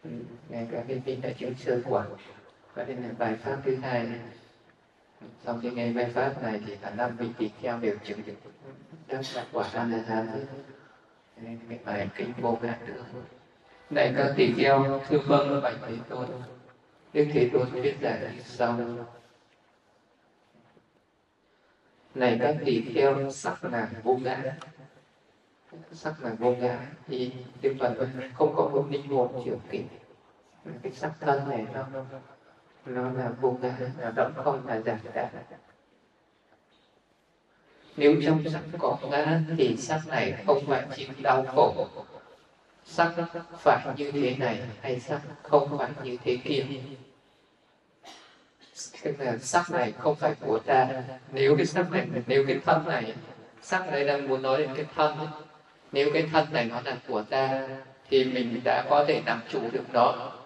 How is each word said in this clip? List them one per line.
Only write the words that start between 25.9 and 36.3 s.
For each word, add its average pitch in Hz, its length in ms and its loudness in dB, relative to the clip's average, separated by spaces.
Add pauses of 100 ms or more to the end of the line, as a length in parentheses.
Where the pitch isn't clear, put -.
Sắc 156 320 -8
là 120 160 -4
vô 123 120 4
ngã 123 260 0 (300)
thì 127 240 -4 (300)
Đức 135 180 2
Phật 120 140 2 (400)
không 147 220 4
có 165 140 2
một 139 200 2
linh 143 180 -4
hồn 127 380 0
trưởng - 140 -4 (100)
kính. 120 180 -6 (960)
Cái 190 80 -6
sắc 156 280 -6
thân 139 300 0
này 113 240 -4
nó, 135 100 -6 (1000)
nó 127 260 -2
là 123 180 -2 (120)
vô 127 200 4
ngã, 123 120 0 (260)
là 117 120 -4
động - 220 0 (100)
không, 135 240 0
là 113 120 0
giả 113 180 -2 (160)
tạm. - 140 -2 (2750)